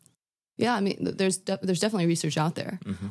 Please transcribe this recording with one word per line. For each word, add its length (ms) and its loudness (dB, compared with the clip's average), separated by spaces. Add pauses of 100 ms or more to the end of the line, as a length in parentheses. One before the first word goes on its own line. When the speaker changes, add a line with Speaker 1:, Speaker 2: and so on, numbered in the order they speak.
(580)
Speaker 1:
Yeah, 160 2
I 60 2
mean, 180 0
th-, 200 -2
there's 200 2
de-, 240 -4
there's 180 0
definitely 280 2
research 280 0
out 200 0
there. 280 -6
Speaker 2:
Mm-hmm. 280 -6